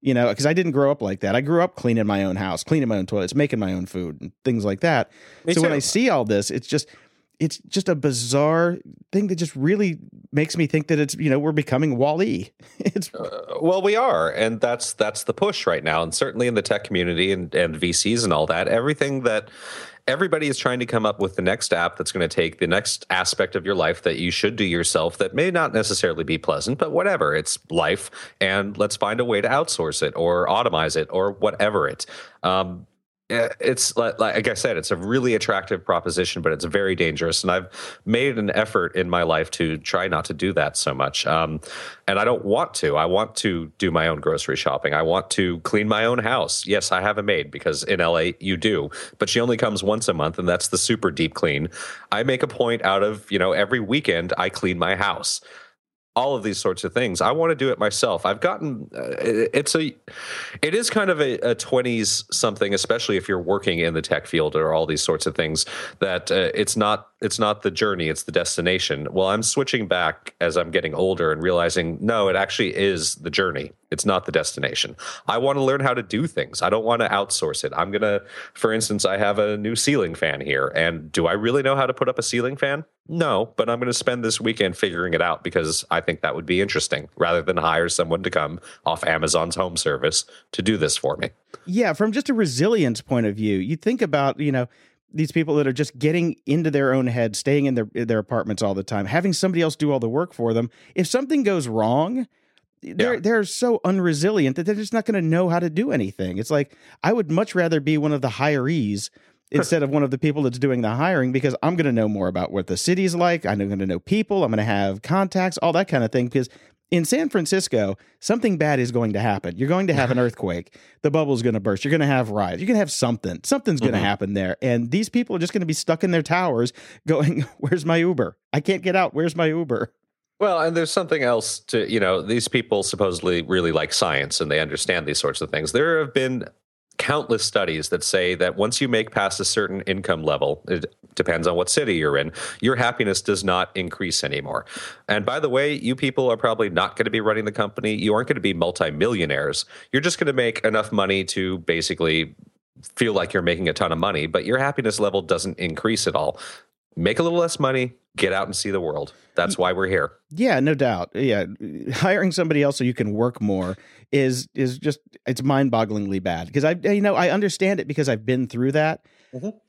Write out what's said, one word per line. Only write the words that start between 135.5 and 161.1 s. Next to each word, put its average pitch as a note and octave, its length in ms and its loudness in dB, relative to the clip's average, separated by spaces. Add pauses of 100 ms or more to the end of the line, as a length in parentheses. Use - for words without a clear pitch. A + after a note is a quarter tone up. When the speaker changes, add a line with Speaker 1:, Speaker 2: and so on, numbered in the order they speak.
Speaker 2:
things. D#2 220 -4
There D#3 260 2
have D3 140 -4
been C3 320 0 (520)
countless D3 460 0
studies E2 460 -2
that F2 140 -2
say F2+ 320 2
that F2 200 0
once G#2+ 260 0
you C#3 60 0
make A2 240 0
past G2 280 0
a G2 60 -2
certain G2 360 0
income F#2 420 -2
level, D2 440 0
it E2 180 -2 (300)
depends E2 320 2
on F2 80 2
what F2 140 0
city A#2+ 260 2
you're D2+ 220 2
in, D2 140 -2 (300)
your B2 140 2
happiness A#2 460 0
does F#2+ 220 0
not F#2 320 0
increase F2+ 480 -4
anymore. C#2 420 -6 (420)
And G#2 180 0
by C3+ 140 -2
the D3+ 100 0
way, C#3 240 2
you B2+ 220 -2
people C3 360 0
are A2+ 60 0
probably A2+ 320 0
not F2 260 0
gonna A2 140 0
be A2+ 120 0
running G#2+ 240 0
the G#2 60 -2
company. G#2+ 440 -4
You G#2 180 0
aren't A#2+ 140 0
gonna C3+ 120 0
be G2 140 0
multimillionaires. E2 1120 0 (260)
You're C3+ 100 2
just E3 180 -2
gonna D3 140 0
make A#2+ 300 0
enough A2 280 0
money G2 340 2
to F#2 340 -4
basically E2 760 0 (600)
feel A2+ 180 0
like F2 200 0
you're F#2 100 0
making F2 260 0
a D2+ 40 -2
ton F2 180 0
of D#2+ 60 -2
money, E2+ 300 -2
but E2+ 180 0
your A#2 120 0
happiness C3 420 -2
level G2 220 2
doesn't F2+ 380 -2
increase F2+ 480 -2
at - 80 -2
all. D2 240 2 (560)
Make D#3+ 240 0
a E3+ 40 4
little E3+ 160 4
less E3+ 200 0
money, C3 340 0 (240)
get F#2 160 2
out F#2+ 120 0
and G2 100 -8
see - 160 -4
the G2 100 0
world. D2 320 -4 (220)
That's F2 220 2
Speaker 1:
Y- F2+ 60 2
Speaker 2:
why F2+ 100 2
we're F#2+ 140 0
here. F2 240 2 (180)
Speaker 1:
Yeah, F3+ 300 2
no D3 160 4
doubt. A2+ 400 0